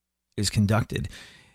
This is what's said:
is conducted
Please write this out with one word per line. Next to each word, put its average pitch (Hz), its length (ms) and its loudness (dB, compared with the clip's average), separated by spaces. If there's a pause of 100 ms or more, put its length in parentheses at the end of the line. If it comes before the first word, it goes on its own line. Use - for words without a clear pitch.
(340)
is 101 140 0
conducted 107 600 0 (440)